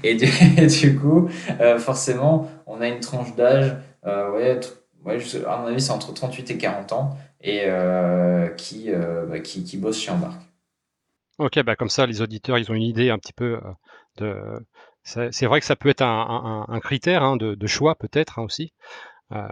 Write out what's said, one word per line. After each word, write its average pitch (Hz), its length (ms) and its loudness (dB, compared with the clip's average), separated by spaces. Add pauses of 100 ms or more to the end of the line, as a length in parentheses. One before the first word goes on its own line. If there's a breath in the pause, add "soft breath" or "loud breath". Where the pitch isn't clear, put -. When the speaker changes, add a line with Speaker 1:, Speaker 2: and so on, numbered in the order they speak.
Speaker 1:
Et 113 120 2
du, 120 100 4 (180)
<laughs> 165 140 10
et 160 80 10
du 139 320 6
coup, 160 320 4 (300 loud breath)
euh, 117 180 6
forcément, 135 720 0 (160 loud breath)
on 110 160 -10
a 117 60 -2
une 123 120 -4
tranche 120 360 -6
d'âge, 131 400 4 (300 loud breath)
euh, 101 260 -2
ouais, 123 280 0
tr-, - 180 -12 (280)
ouais, 110 140 -4
je, - 260 -8
à - 120 -4
mon 120 100 -6
avis, 123 140 -2
c'est 131 100 -2
entre 107 220 -6
trente-huit 131 360 -8
et 117 80 -6
quarante 98 360 -4
ans, 139 240 -4 (240 loud breath)
et, 101 240 -2
euh, 90 800 2
qui, - 400 -10
euh, 85 380 -2
bah, 80 140 -8
qui, - 240 -10
qui 95 140 -10
bossent 110 220 -4
chez 98 120 -6
Embark. 87 280 -4 (1000)
Speaker 2:
Ok, 143 260 0
bah, 117 120 0
comme 113 140 -4
ça, 135 160 2
les 113 160 -4
auditeurs, 110 360 -2
ils 113 140 -2
ont 110 40 -2
une 110 60 0
idée 117 280 0
un 110 100 0
petit - 140 -18
peu, 120 220 -4
euh, - 40 -8 (580 soft breath)
de, 107 180 -6 (680 soft breath)
c'est, 120 280 -6
c'est - 140 -2
vrai 131 140 4
que - 60 -6
ça 143 100 2
peut - 140 0
être 135 120 2
un, 113 680 -2
un, 113 40 -8
un 113 60 -4
critère, 160 440 0
hein, 131 140 0
de, 107 180 -4
de 104 120 -6
choix, 156 280 0
peut-être, - 440 -4
hein, 117 40 -6
aussi. 151 300 -10 (580 loud breath)
Euh. 104 200 -10